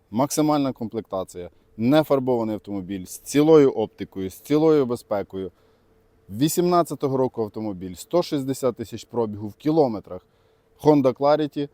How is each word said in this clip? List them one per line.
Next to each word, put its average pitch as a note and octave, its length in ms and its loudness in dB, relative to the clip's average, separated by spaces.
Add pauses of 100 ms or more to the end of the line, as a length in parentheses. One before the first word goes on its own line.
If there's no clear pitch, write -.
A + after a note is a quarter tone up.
(100)
максимальна C#3+ 640 0
комплектація, F#2+ 800 -8 (260)
не C3 260 2
фарбований B2+ 520 0
автомобіль, G2 500 -8
з - 140 -16
цілою D3 520 6
оптикою, - 600 -6
з - 100 -16
цілою D3+ 460 2
безпекою. G2 680 -6 (800)
Вісімнадцятого D#3 840 0
року B2+ 260 -2
автомобіль, G2+ 520 -8
сто E3+ 280 -2
шістдесят C3+ 540 -4
тисяч A2+ 280 -12
пробігу G#2+ 440 -6
в G2+ 60 -14
кілометрах. B2 720 -2 (560)
Honda C#3+ 300 6
Clarity. C#3+ 600 0